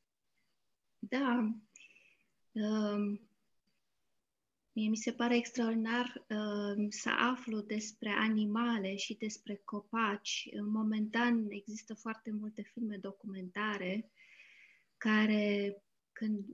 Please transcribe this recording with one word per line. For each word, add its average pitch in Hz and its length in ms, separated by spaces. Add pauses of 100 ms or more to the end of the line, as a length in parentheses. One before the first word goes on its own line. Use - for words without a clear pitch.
(1000)
Da. 240 540 (960)
Um, 208 760 (1400)
mie 214 180
mi 220 80
se 233 160
pare 240 220
extraordinar, 233 960
um, 208 600
să - 200
aflu 240 520
despre 214 480
animale 214 840
și 196 180
despre 214 520
copaci. 208 840 (120)
Momentan 214 880
există 208 440
foarte 220 380
multe 214 300
filme 214 360
documentare 196 1120 (840)
care, 208 760 (360)
când, 214 420